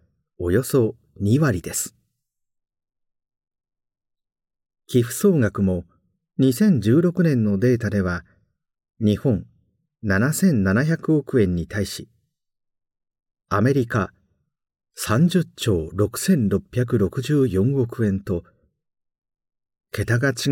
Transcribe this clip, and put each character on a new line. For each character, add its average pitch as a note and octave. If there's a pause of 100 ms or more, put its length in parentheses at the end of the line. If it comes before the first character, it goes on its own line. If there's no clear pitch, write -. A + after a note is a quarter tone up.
(360)
お F2
よ A2+
そ A#2+ (240)
二 G#2
割 A#2+
で -
す。 - (3000)
寄 B2
付 A#2
総 G3+
額 G#2+
も、 F#2 (540)
二 C3
千 F3+
十 A2+
六 F3
年 C#3
の G2+
デ A#2+
ー A2+
タ A2
で G2+
は、 F2 (760)
日 G#2
本 G#2+ (560)
七 G#2+
千 D3+
七 G2
百 D#3
億 C3+
円 F2+
に E2
対 G2+
し、 - (1400)
ア G2+
メ C3
リ C3
カ A2+ (840)
三 B2
十 E3+
兆 E2
六 G2
千 C#3
六 G2
百 A#2+
六 G2
十 C#3
四 G2
億 A#2
円 F#2+
と、 F2+ (1500)
桁 A2+
が C#3
違 C3+